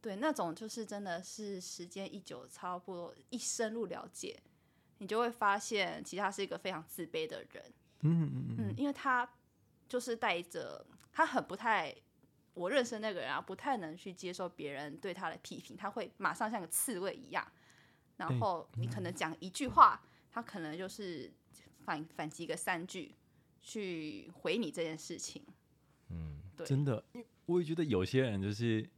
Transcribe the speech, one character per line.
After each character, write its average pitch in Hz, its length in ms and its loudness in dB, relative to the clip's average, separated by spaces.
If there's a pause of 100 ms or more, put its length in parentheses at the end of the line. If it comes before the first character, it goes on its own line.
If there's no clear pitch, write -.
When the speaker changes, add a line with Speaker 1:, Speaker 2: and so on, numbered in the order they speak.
Speaker 1:
对， 196 140 -4
那 294 160 2
种 170 220 0
就 226 120 -10
是 226 160 -6
真 202 220 -6
的 180 180 -2
是 202 380 -6
时 175 260 -10
间 190 240 -8
一 208 80 -10
久， 123 300 -12
差 180 300 -6
不 180 160 -10
多 170 200 -8 (140)
一 247 80 -6
深 220 380 0
入 226 100 0
了 - 260 -6
解， - 240 -8 (640)
你 202 100 -10
就 208 140 2
会 240 100 4
发 208 280 4
现 180 440 0
其 - 140 -8
实 196 60 0
他 196 80 2
是 202 120 -4
一 190 40 0
个 - 100 -4
非 190 140 -4
常 160 180 -4
自 170 180 -6
卑 160 200 -2
的 - 260 -8
人。 - 100 -14 (380)
Speaker 2:
嗯， 165 220 6
嗯， 143 100 2
嗯， 127 160 -4
嗯。 117 80 -4 (140)
Speaker 1:
嗯， 107 80 -2
因 277 80 2
为 277 80 0
他 254 340 2 (580)
就 247 140 -2
是 240 160 -2
带 196 240 2
着， 143 460 -8 (260)
他 320 140 6
很 262 180 2
不 - 100 -8
太， 208 400 2 (600)
我 175 160 -2
认 269 120 6
识 226 160 -2
那 214 140 -2
个 175 80 -4
人 123 100 -2
啊， 143 120 0
不 190 120 -8
太 269 220 0
能 165 180 -6
去 190 160 -10
接 180 220 -6
受 180 160 -4
别 147 240 -6
人 143 240 -6
对 190 160 -4
他 180 160 -4
的 160 140 -6
批 - 180 -10
评， - 160 -16
他 202 140 -4
会 202 260 -6
马 170 160 0
上 220 180 -2
像 226 80 -2
个 170 100 -4
刺 - 300 0
猬 185 160 -2
一 - 180 -14
样。 170 140 -2 (680)
然 127 220 0
后 175 280 0 (100)
你 120 100 -2
可 196 160 -4
能 175 100 -2
讲 165 260 -2
一 185 120 -8
句 - 180 -2
话， - 340 12
Speaker 2:
哎， - 0 -
嗯。 - 60 -20 (240)
Speaker 1:
他 - 100 -4
可 - 180 -8
能 156 180 -4
就 190 100 -4
是 175 420 -6 (500)
反-， 156 220 -2 (140)
反 156 140 -2
击 165 160 -8
个 160 100 -2
三 180 300 -2
句， - 280 -8 (460)
去 165 720 -6
回 175 240 0
你 202 140 0
这 170 120 -4
件 160 140 -2
事 165 220 -8
情。 - 260 -8 (640)
Speaker 3:
嗯。 78 320 -6 (160)
Speaker 1:
对。 165 100 -8
Speaker 2:
真 139 160 4
的， 127 300 2
因 240 80 -10
为 226 60 -12 (180)
我 175 160 4
也 165 60 0
觉 160 80 0
得 165 100 2
有 104 180 6
些 131 200 4
人 107 180 2
就 98 100 2
是 110 480 2